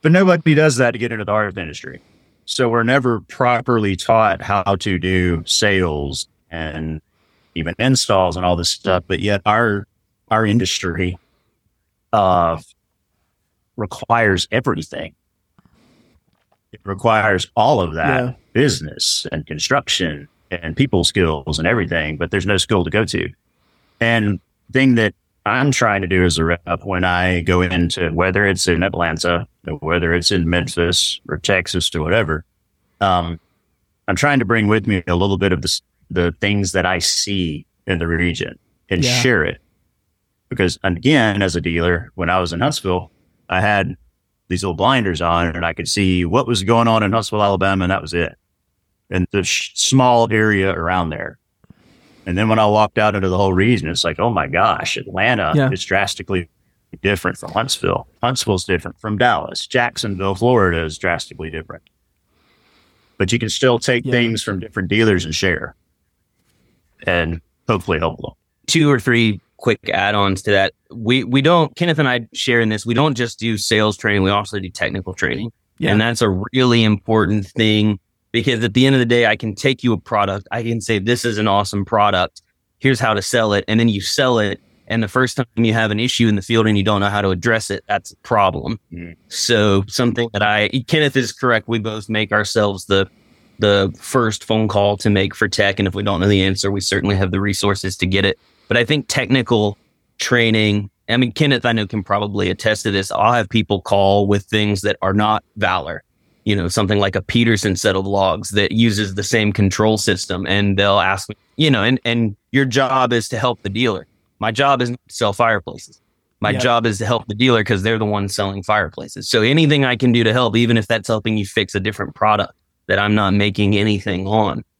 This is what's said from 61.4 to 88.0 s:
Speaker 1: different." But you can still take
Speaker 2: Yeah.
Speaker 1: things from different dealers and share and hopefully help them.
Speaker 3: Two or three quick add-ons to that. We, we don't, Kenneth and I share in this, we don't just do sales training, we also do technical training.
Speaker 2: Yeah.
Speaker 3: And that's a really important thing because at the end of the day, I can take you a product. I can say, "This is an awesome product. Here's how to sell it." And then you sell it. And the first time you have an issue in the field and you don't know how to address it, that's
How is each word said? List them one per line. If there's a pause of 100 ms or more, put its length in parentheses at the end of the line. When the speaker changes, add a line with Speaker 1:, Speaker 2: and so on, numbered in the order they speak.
Speaker 1:
different." (1300)
But
you
can
still
take
Speaker 2:
Yeah.
Speaker 1:
things
from
different
dealers
and
share (1300)
and (280)
hopefully
help
them. (340)
Speaker 3:
Two
or
three (180)
quick
add-ons
to
that. (180)
We,
we
don't,
Kenneth
and
I
share
in
this,
we
don't
just
do
sales
training,
we
also
do
technical
training. (280)
Speaker 2:
Yeah.
Speaker 3:
And
that's
a (100)
really
important
thing (340)
because
at
the
end
of
the
day,
I
can
take
you
a
product.
I
can
say,
"This
is
an
awesome
product. (380)
Here's
how
to
sell
it."
And
then
you
sell
it. (280)
And
the
first
time (100)
you
have
an
issue
in
the
field
and
you
don't
know
how
to
address
it,
that's